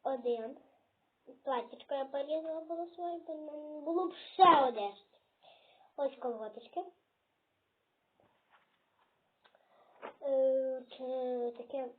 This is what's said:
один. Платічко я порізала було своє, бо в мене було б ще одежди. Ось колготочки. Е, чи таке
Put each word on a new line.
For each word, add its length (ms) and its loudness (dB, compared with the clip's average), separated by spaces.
один. 540 -2
Платічко 500 -4
я 100 -2
порізала 560 -4
було 340 -6
своє, 240 -6
бо 160 -10
в 60 -10
мене 400 -10
було 280 0
б 60 -8
ще 460 8
одежди. 580 -2
Ось 200 -2
колготочки. 680 -8
Е, 640 4
чи 680 -2
таке 320 -8